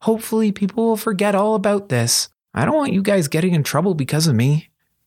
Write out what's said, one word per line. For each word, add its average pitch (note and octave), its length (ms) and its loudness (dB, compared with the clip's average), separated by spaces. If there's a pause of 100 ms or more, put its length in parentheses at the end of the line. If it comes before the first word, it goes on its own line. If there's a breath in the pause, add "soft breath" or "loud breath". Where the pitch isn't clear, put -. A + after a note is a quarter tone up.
hopefully A3 500 0
people G#3 320 -2
will A3+ 120 0
forget G3+ 380 -2
all G#3+ 200 2
about G3+ 340 -2
this. A#2 400 0 (280)
I B2 60 0
don't C4+ 120 0
want C#4 180 0
you G3 80 0
guys G3 260 0
getting F3 260 0
in D3+ 100 2
trouble F3 320 0
because D3 320 0
of C3 80 2
me." C#3 340 0 (380)